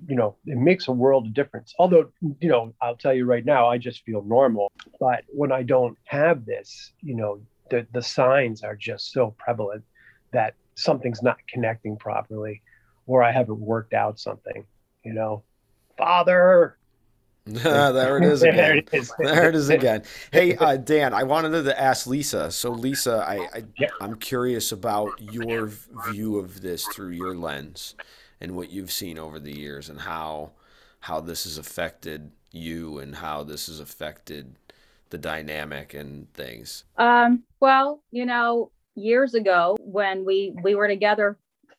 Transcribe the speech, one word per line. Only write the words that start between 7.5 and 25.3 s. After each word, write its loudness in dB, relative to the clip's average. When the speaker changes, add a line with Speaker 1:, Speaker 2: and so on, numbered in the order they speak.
Speaker 1:
the, -2
the -4
signs 2
are -8
just -10
so 0
prevalent -6
that -2
something's -2
not 2
connecting -4
properly, -8
or 4
I 4
haven't 0
worked -4
out 0
something, -12
you -10
know. -4
Father, 6
Speaker 2:
<laughs> -20
There 2
it 4
is 6
Speaker 1:
<laughs> 4
There 8
Speaker 2:
again. 6
Speaker 1:
it -2
is. -2
Speaker 2:
There 4
it 2
is 2
again. 4
Hey, 4
uh, 4
Dan, 2
I 0
wanted 0
to 0
ask 0
Lisa. -2
So, -4
Lisa, -2
I, -6
I, -12
Speaker 1:
Yep. -2
Speaker 2:
I'm -8
curious -4
about -4
your -6